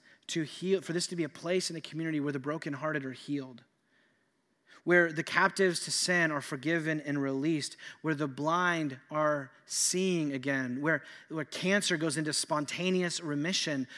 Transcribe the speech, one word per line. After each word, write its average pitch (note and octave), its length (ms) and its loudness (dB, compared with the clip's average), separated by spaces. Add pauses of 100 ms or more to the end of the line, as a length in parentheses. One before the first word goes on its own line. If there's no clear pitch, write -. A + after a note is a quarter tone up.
(280)
to E3 140 0
heal, F3 400 0
for D#3+ 120 -4
this E3+ 140 0
to F#3 80 -10
be E3+ 80 0
a D3 60 -4
place F3+ 400 -2
in E3 60 -8
the D#3+ 60 -8
community D#3+ 380 -4
where C#3+ 140 0
the C#3 60 -4
brokenhearted D3 680 -4
are C3 60 -6
healed, C3 520 -8 (1200)
where E3+ 280 6
the D#3 120 -2
captives F3+ 580 2
to D#3+ 100 -6
sin F3 400 2
are D3 100 -2
forgiven D#3 640 -2
and C#3+ 160 0
released, C#3 560 0 (240)
where D#3 140 0
the D3 120 0
blind D#3 680 0 (140)
are D3+ 400 2 (160)
seeing F3+ 680 2
again, C3 480 0
where, D3+ 220 2 (260)
where D#3 160 -4
cancer F#3 520 2
goes D3+ 200 0
into D#3 160 0
spontaneous F3 880 0
remission, D3 640 0 (100)